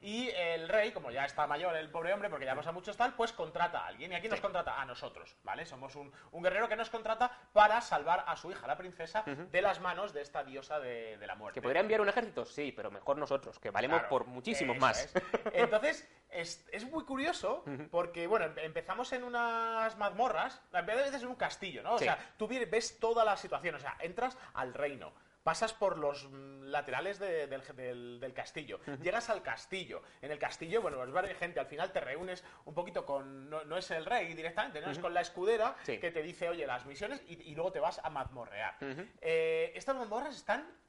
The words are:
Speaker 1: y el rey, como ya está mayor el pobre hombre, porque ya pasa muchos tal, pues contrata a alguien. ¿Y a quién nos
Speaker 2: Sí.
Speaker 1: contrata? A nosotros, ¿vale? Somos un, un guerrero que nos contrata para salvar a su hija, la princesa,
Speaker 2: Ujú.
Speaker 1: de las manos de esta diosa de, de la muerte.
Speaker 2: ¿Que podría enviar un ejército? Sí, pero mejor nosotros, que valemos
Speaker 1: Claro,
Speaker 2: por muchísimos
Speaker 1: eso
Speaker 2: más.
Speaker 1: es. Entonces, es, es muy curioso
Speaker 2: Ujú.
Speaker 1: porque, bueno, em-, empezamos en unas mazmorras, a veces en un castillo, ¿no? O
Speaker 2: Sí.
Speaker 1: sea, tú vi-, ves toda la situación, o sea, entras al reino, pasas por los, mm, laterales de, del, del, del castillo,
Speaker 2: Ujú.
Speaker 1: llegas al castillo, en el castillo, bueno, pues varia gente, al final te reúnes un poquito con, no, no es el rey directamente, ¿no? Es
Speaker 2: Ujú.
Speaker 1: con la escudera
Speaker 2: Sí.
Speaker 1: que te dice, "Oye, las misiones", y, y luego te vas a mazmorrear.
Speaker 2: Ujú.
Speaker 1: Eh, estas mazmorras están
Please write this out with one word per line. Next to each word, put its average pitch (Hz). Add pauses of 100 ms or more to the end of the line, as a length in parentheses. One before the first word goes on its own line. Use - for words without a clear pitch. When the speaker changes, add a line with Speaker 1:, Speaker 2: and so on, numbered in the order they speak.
Speaker 1:
y 220
el 165
rey, 214
como 147
ya 135
está 147
mayor 160
el 156
pobre 170
hombre, 202
porque 139
ya 131
pasa 151
muchos 185
tal, 254
pues 226
contrata 165
a 85
alguien. 127
¿Y 175
a 175
quién 208
nos 208
Speaker 2:
Sí. -
Speaker 1:
contrata? 170
A 135
nosotros, 123
¿vale? 123
Somos 135
un, 143 (180)
un 170
guerrero 196
que 214
nos 220
contrata 220 (180)
para 208
salvar 165
a 160
su 165
hija, -
la 151
princesa, 180
Speaker 2:
Ujú. 185
Speaker 1:
de 180
las 185
manos 185
de 226
esta 151
diosa 135
de, 117
de 101
la 95
muerte. 104
Speaker 2:
¿Que 110
podría 139
enviar 214
un 202
ejército? 202
Sí, 143
pero 107
mejor 139
nosotros, 135
que 110
valemos 123
Speaker 1:
Claro, -
Speaker 2:
por 120
muchísimos 127
Speaker 1:
eso 131
Speaker 2:
más. 120
Speaker 1:
es. - (400)
Entonces, 226 (220)
es, -
es 208
muy 320
curioso 269
Speaker 2:
Ujú. 147
Speaker 1:
porque, 170
bueno, 196
em-, 156
empezamos 170
en 254
unas 226
mazmorras, 208 (100)
a 180
veces 262
en 247
un 254
castillo, 156
¿no? 190
O -
Speaker 2:
Sí. 156
Speaker 1:
sea, 160 (200)
tú 214
vi-, 247
ves 220
toda 226
la 202
situación, 170
o 143
sea, 131
entras 233 (160)
al 127
reino, 135 (300)
pasas 220
por 180
los, 143
mm, 135
laterales 147
de, 165
del, 135 (120)
del, 120
del 131
castillo, -
Speaker 2:
Ujú. 139
Speaker 1:
llegas 180
al 190
castillo, 120 (180)
en 135
el 147
castillo, 165
bueno, 147
pues 127
varia 180
gente, 175
al 135
final 175
te 175
reúnes 175 (220)
un 156
poquito 175
con, 135
no, 156
no 151
es 185
el 160
rey 196
directamente, 165
¿no? 143
Es 139
Speaker 2:
Ujú. 175
Speaker 1:
con 175
la 175
escudera 214
Speaker 2:
Sí. 117
Speaker 1:
que 170
te 165
dice, 170
"Oye, 170
las 123
misiones", 208
y, 165
y 147
luego 175
te 170
vas 170
a 160
mazmorrear. 113
Speaker 2:
Ujú. 139 (140)
Speaker 1:
Eh, 165
estas 262
mazmorras 247
están 277 (220)